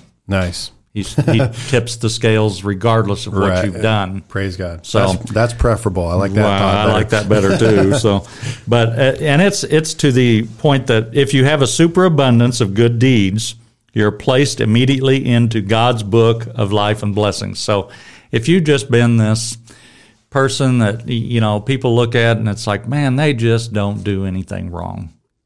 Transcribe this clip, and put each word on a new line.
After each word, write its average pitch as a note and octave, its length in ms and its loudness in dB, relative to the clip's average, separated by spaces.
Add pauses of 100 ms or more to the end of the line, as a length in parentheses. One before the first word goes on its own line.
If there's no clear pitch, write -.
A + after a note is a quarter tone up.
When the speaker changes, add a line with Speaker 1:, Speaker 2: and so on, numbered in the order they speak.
(260)
Speaker 1:
Nice. F#2 460 -4 (220)
Speaker 2:
He's, G2 200 -8 (120)
he C3+ 140 2 (160)
Speaker 1:
<laughs> - 120 -12
Speaker 2:
tips A#2 280 -2
the A2 140 -4
scales G#2+ 540 0
regardless G2+ 640 0
of G2+ 80 -10
what F#2+ 160 2
Speaker 1:
Right. F#2 140 0
Speaker 2:
you've F#2+ 180 -6
done. G2+ 400 -2
Speaker 1:
Praise G2 340 -8
God. F2 280 -10
Speaker 2:
So G2 280 0
Speaker 1:
That's, - 180 -6
that's A2+ 240 0
preferable. F#2 540 -2
I F2 60 -2
like F#2+ 180 0
that G#2 120 2
Speaker 2:
Wow, G2 140 2
Speaker 1:
thought G2 160 2
Speaker 2:
I G#2 100 2
Speaker 1:
better. G#2+ 80 2
Speaker 2:
like G#2+ 180 0
that G#2 180 0
better G2 300 2
too. G2+ 360 4
Speaker 1:
<laughs> - 40 0
Speaker 2:
So, G2+ 280 0 (400)
but, A#2 220 2 (100)
uh, C3+ 220 2
and D3+ 200 2
it's, G3+ 240 0
it's D3+ 300 0
to D3 160 0
the A#2+ 360 4 (120)
point C#3 300 0
that A2+ 260 0
if G#3 200 2
you C3+ 100 4
have D3 180 2
a C3 40 4
superabundance C#3+ 960 2
of G2 140 0
good A#2+ 240 2
deeds, A2 560 2 (380)
you're G#2 180 2
placed C3 500 0
immediately C3 640 2
into A#2 360 0
God's A2+ 420 0
book A2+ 520 2
of G2+ 180 -2
life G#2 300 0
and G#2 120 -4
blessings. G2 460 -4
So G2+ 300 -2 (420)
if A#2 160 -2
you've E3+ 160 4
just C#3 260 0
been A#2 280 4
this A2 380 0 (760)
person C3+ 480 0
that, A2 280 0
y-, B2 60 -6
you A#2 280 -2
know, G#2 200 0
people C3 340 -2
look A#2+ 200 0
at A#2 240 2
and A2 100 -2
it's - 180 -6
like, G#2 220 -4
"Man, C#3 280 -2
they D3+ 180 0
just A#2 380 0
don't G2+ 320 -4
do G2 220 -2
anything F#2 440 -8
wrong." F2 420 -10 (340)